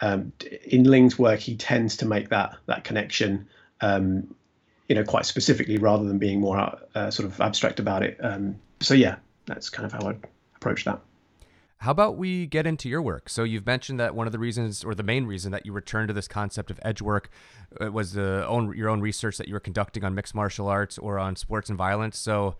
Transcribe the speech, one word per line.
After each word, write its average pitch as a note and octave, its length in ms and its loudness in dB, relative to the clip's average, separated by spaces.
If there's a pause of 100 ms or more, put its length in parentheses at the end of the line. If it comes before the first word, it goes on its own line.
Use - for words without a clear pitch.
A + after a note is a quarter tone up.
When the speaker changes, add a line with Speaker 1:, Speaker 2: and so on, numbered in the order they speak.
Speaker 1:
Um, G#2 380 0
d-, - 260 -12
in B2+ 200 6
Ling's B2+ 340 10
work, A2+ 220 6
he A#2 160 -6
tends A#2 420 0
to A2 80 -2
make G#2 240 0
that, G2+ 260 0 (100)
that A2 180 -2
connection, G#2 640 -2 (340)
um, F#2+ 540 2 (540)
you C#3 60 4
know, G#2+ 100 4
quite - 200 0
specifically, - 540 2
rather G#2+ 260 4
than G2+ 140 0
being G2+ 220 2
more, G2 380 0 (160)
uh, G#2 160 -2
sort G#2 160 -2
of F#2+ 140 -8
abstract - 400 0
about G2+ 220 0
it. - 200 -2
Um, G2 340 -4 (240)
so - 140 4
yeah, G#2 220 6 (300)
that's - 240 -10
kind - 160 -8
of G2+ 60 -8
how G2+ 160 -4
I'd G#2+ 180 -8 (300)
approach - 280 -2
that. - 160 -4 (800)
Speaker 2:
How A#2 120 0
about G3+ 260 4
we F3+ 300 -2
get D#3 180 0
into D#3 240 -2
your D3 140 -2
work? F2 260 -4
So - 140 -2
you've A2 240 -2
mentioned B2+ 320 -2
that A#2 160 0
one A2+ 120 -2
of A2 60 -4
the A2+ 60 -6
reasons, A2+ 460 -4
or G#2+ 100 -4
the G#2 80 -4
main A#2+ 240 0
reason, G2 240 -6
that G2 160 -6
you G#2 60 -10
returned G#2+ 360 -2
to G#2 60 -2
this G2+ 140 -4
concept - 420 -6
of - 120 -10
edge A2 200 -4
work, G#2 260 0 (520)
uh, G#2+ 100 -4
was G2+ 220 -4
the G2 340 0
own, A2+ 300 0
your A2 120 -2
own A2 120 2
research G#2 380 -2
that - 100 -8
you G2 60 -8
were G2+ 60 -6
conducting G2+ 440 -4
on F#2+ 100 -2
mixed G2 200 -6
martial G2+ 340 -2
arts G2 300 -2
or G2+ 200 -4
on F#2+ 160 -2
sports - 340 -4
and G#2 100 -4
violence. G#2 400 -2
So G#2 420 0